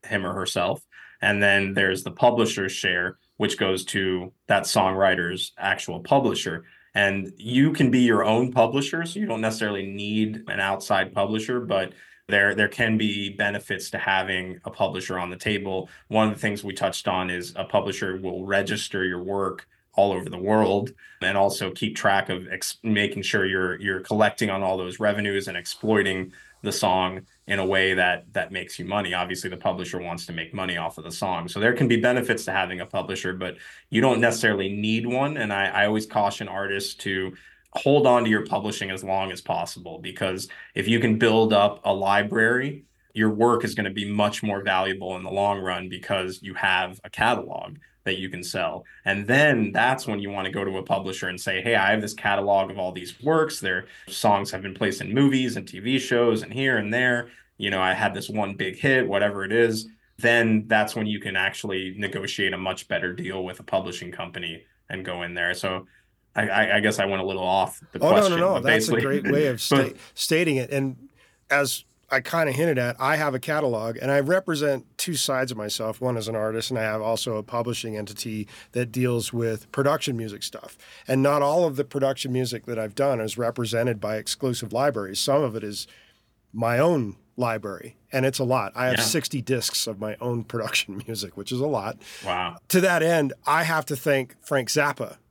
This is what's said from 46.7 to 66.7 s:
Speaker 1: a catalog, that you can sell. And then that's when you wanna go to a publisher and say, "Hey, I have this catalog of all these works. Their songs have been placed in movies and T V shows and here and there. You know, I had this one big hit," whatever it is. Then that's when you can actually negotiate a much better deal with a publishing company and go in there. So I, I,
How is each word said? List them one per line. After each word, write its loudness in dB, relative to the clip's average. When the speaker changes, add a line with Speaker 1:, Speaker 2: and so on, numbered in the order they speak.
Speaker 1:
a -16
catalog, -2
that -2
you -8
can -12
sell. -4
And 0
then 6
that's 2
when -2
you -6
wanna -4
go -4
to -4
a -6
publisher -2
and -6
say, -2
"Hey, 2
I 4
have 2
this -6
catalog 2
of -10
all -2
these -12
works. 0
Their -4
songs 2
have -8
been -10
placed -2
in -6
movies 4
and -8
T -14
V 0
shows 2
and -12
here 0
and -2
there. 0
You -2
know, 0
I 4
had 0
this -8
one -2
big -6
hit," 4
whatever 0
it -4
is. 4
Then 4
that's 2
when -2
you -4
can -4
actually -4
negotiate -2
a -4
much -6
better -2
deal -8
with -10
a -18
publishing -4
company -10
and -8
go -6
in -8
there. 0
So -4
I, 0
I, 2